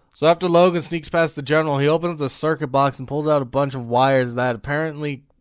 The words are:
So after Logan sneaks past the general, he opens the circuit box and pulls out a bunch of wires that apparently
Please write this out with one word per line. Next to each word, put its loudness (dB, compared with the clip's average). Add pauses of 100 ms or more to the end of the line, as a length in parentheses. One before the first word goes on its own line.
(140)
So 0
after 2
Logan 4
sneaks -6
past 0
the -10
general, 0
he 2
opens 0
the -2
circuit -2
box 0
and -12
pulls -4
out 4
a -4
bunch -2
of -8
wires 2
that -2
apparently -6 (180)